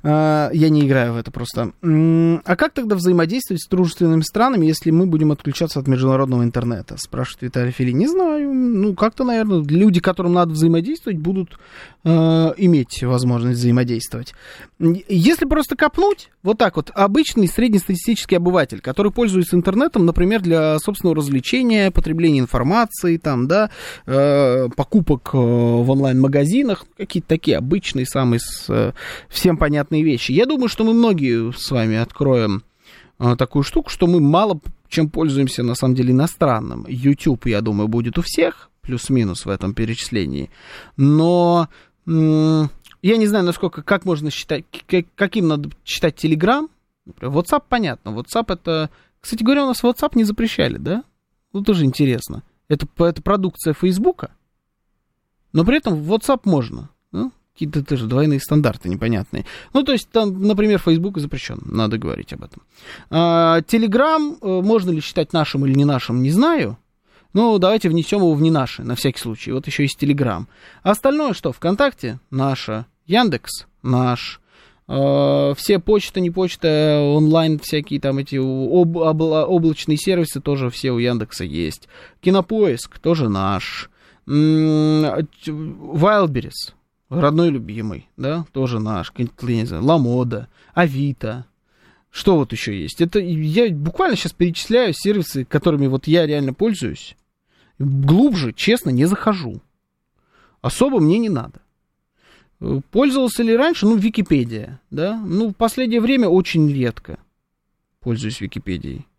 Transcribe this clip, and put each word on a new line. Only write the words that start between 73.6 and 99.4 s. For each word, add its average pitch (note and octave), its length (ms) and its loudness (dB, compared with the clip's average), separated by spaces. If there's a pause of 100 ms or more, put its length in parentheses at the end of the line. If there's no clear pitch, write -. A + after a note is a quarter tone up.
Наш. B2+ 560 -2 (480)
Э, C#3 680 0
все G3+ 220 0
почта, G3+ 420 -2
не F3 120 0
почта, D#3 680 0 (160)
онлайн D#3 440 2
всякие D3 400 -6
там C3+ 180 -2
эти C#3 200 -6
об-, C3 600 0
обла-, D#3 480 2
облачные D#3+ 520 0
сервисы F3 440 -2
тоже C3+ 300 -2
все C3+ 200 -4
у A#2+ 60 0
Яндекса A#2 460 -2
есть. D#2 440 -6 (340)
Кинопоиск F#3+ 760 0
тоже D#3 320 0
наш. F#2+ 640 -4 (360)
М, D#3 800 2
а C#3+ 160 -2 (200)
ч-, D#3+ 100 -8
Wildberries, D#3 1200 -2 (360)
родной D#3 420 2
любимый, G#2+ 560 -8 (100)
да, D3+ 340 -6
тоже B2 280 -4
наш. G#2+ 320 -6
К-, - 100 -10 (220)
я A#2+ 120 -2
не A2+ 100 -2
знаю, F#2 180 -6
Ламода, B2 640 0 (260)
Авито. C3+ 720 -4 (640)
Что - 280 2
вот C3+ 140 0
ещё A2+ 200 -6
есть? F#2 300 -6
Это F3 180 0
я E3+ 500 0
буквально E3+ 460 -2
щас - 180 -6
перечисляю F#3 600 0
сервисы, F3+ 520 -2
которыми D3 400 0
вот C3+ 220 -2
я E3 180 4
реально D3 280 -2
пользуюсь. F#3 600 -4 (640)
Глубже, C#3 720 2
честно, - 380 0
не B2+ 160 2
захожу. F3+ 560 -2 (1000)